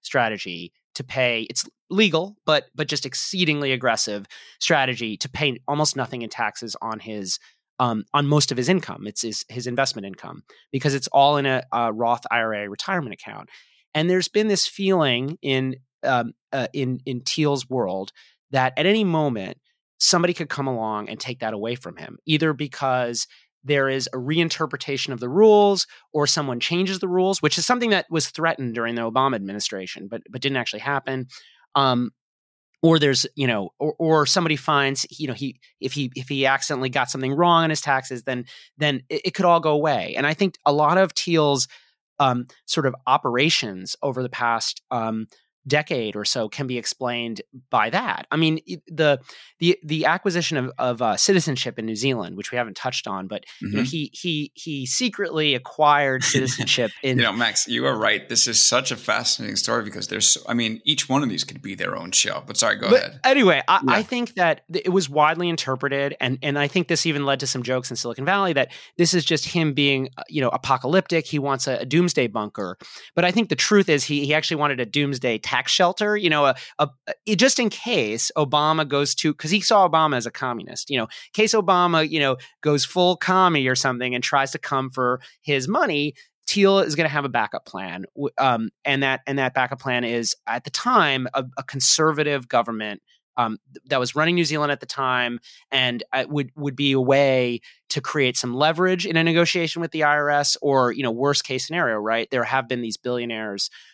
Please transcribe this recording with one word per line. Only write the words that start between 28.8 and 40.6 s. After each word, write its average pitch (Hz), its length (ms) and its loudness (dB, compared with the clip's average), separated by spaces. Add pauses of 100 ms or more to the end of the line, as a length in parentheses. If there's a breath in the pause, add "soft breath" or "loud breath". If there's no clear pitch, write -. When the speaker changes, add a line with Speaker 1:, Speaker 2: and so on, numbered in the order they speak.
Speaker 1:
the 117 80 -4
Obama 131 320 2
administration, 98 760 -6
but, 117 220 -10
but 127 100 -10
didn't 139 160 -2
actually 113 220 -4
happen. 131 480 -4 (480 loud breath)
Um, 127 380 2 (680)
or 165 180 6
there's, 139 360 2
you 135 140 0
know, 101 300 0
or, 147 200 -2
or 156 280 4
somebody 160 300 2
finds, 139 540 0
you 156 160 -10
know, 123 80 -4
he, 127 240 -8 (220 soft breath)
if 131 120 -6
he, 135 220 -4
if 131 140 -10
he 135 180 0
accidentally 131 420 0
got 131 220 -2
something 135 240 -4
wrong 170 300 6
on 160 60 0
his 151 100 -2
taxes, 131 420 -2
then, 123 240 -4 (320 loud breath)
then 143 320 0
it, 156 160 -4
it 180 80 -2
could 190 100 -2
all 170 160 6
go 156 120 2
away. 147 440 0
And 139 100 0
I 156 60 2
think 185 320 0